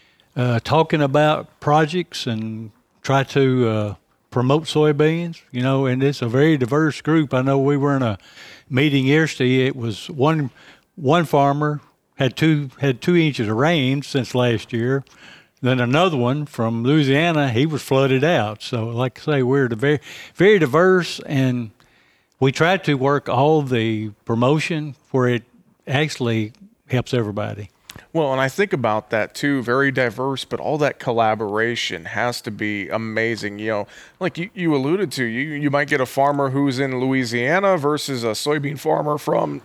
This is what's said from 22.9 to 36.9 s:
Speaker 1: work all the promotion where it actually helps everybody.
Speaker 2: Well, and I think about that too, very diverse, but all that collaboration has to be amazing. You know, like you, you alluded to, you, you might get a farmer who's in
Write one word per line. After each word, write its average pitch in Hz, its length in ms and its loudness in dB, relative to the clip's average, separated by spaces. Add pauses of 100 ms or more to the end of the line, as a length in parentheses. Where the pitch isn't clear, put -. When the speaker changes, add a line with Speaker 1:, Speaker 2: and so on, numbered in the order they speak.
Speaker 1:
work 139 340 0
all 147 360 4
the 113 460 -2 (140)
promotion 147 720 0 (160)
where 127 200 2
it 120 140 -2 (440)
actually 123 640 -2 (360)
helps 123 220 -2
everybody. 104 600 -4 (420)
Speaker 2:
Well, 151 180 0
and 131 80 0
I 135 80 2
think 196 260 -2
about 110 360 -2
that 107 260 -2
too, 143 280 -2
very 131 280 0
diverse, 127 540 -2
but - 140 -8
all 139 200 -4
that 143 200 0
collaboration 110 1080 -2
has 117 360 -4
to 117 100 -10
be 104 380 -6
amazing. 110 720 -4
You 110 100 -4
know, 104 180 -4 (320)
like 180 180 -6
you, 180 160 -8
you 170 220 0
alluded 147 380 0
to, 135 120 -2
you, 117 160 -4 (140)
you 147 160 -2
might 143 160 0
get 143 120 0
a 127 60 0
farmer 139 440 0
who's 135 300 0
in 131 200 -2